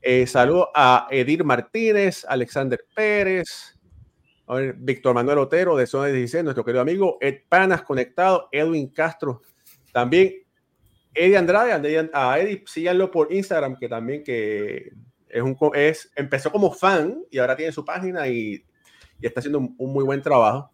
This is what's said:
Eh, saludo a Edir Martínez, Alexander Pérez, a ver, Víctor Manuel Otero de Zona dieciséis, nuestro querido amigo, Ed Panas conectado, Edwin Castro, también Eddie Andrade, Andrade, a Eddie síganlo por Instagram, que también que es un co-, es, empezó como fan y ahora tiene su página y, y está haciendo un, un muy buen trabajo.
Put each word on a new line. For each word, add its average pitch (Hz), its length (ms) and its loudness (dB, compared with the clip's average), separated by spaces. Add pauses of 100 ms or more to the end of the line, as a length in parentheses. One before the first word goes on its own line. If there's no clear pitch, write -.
Eh, 127 260 2
saludo 143 480 4
a 127 360 6
Edir 135 340 0
Martínez, 202 840 0
Alexander 135 560 -4 (100)
Pérez, 202 800 -4 (720)
a 123 80 -8
ver, 131 240 -4
Víctor 127 360 0
Manuel 131 240 2
Otero 160 380 2
de 127 100 2
Zona 135 200 -2
dieciséis, 135 380 -2
nuestro 127 200 -4
querido 120 160 0
amigo, 175 400 0
Ed 139 280 -2
Panas 185 340 2
conectado, 175 680 0
Edwin 151 380 -2
Castro, 156 540 -6 (500)
también 165 420 2 (800)
Eddie 180 220 4
Andrade, 196 360 2
Andrade, 160 400 -2
a 135 260 2
Eddie 196 280 -4
síganlo 180 440 -2
por 156 220 0
Instagram, 165 440 -2
que 120 120 -10
también 120 340 -8
que 107 680 -6 (360)
es 117 140 -4
un 135 120 -2
co-, 143 200 2
es, 151 420 0
empezó 139 340 -4
como 202 220 2
fan 190 580 0
y 139 80 -6
ahora 127 180 0
tiene 156 160 -6
su 147 120 -12
página 180 440 -6
y, 110 360 -6 (560)
y 117 60 -6
está 117 140 -6
haciendo 143 180 -4
un, 127 180 -6
un 131 160 -8
muy 139 120 0
buen 139 180 -2
trabajo. 131 520 2